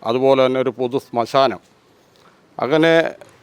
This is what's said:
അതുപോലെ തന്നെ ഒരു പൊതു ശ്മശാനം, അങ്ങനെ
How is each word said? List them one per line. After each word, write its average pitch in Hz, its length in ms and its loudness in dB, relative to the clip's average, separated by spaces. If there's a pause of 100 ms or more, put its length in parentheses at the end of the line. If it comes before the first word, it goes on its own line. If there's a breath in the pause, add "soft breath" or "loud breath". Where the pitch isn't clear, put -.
(120)
അതുപോലെ 131 340 2
തന്നെ 131 200 -2
ഒരു 123 140 -4
പൊതു 127 280 -4
ശ്മശാനം, 120 540 -2 (1000 soft breath)
അങ്ങനെ 156 260 2 (520)